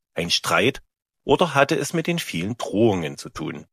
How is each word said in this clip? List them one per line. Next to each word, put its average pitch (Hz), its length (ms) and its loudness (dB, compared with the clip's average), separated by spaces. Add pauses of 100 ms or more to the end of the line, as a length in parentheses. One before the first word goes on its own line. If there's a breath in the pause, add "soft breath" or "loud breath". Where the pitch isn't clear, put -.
(140)
ein 85 160 -4
Streit - 520 0 (440)
oder 175 280 4
hatte 143 220 4
es - 160 -4
mit 165 160 -2
den 175 100 -2
vielen 98 380 -6
Drohungen 92 600 0
zu - 100 -14
tun? 80 460 -10